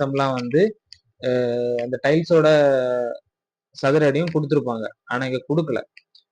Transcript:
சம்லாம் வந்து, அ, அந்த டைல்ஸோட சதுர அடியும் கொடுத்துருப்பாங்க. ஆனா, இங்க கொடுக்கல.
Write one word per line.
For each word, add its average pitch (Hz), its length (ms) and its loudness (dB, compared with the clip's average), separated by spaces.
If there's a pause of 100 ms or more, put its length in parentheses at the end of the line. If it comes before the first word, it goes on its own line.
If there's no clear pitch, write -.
சம்லாம் 135 300 -2
வந்து, 139 460 0 (440)
அ, 127 60 -2 (520)
அந்த 123 260 -6
டைல்ஸோட 160 400 4 (1200)
சதுர 147 360 2
அடியும் 151 280 0
கொடுத்துருப்பாங்க. 127 540 -2 (160)
ஆனா, 123 220 -4
இங்க 127 220 -6
கொடுக்கல. 151 340 -2 (500)